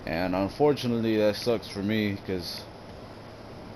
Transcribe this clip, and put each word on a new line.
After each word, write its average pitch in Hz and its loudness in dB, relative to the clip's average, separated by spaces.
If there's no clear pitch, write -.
and 90 0
unfortunately, 113 4
that 104 6
sucks 113 0
for 101 -4
me, 104 2
'cause 90 -4